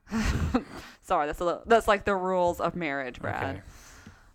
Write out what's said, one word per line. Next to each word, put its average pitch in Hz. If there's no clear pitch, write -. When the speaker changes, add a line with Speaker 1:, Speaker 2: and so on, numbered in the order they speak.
Speaker 1:
<laughs> -
Sorry, 160
that's 156
a -
little, 170
that's, 220
like, 208
the 202
rules 180
of 170
marriage, 139
Brad. 135
Speaker 2:
Okay. -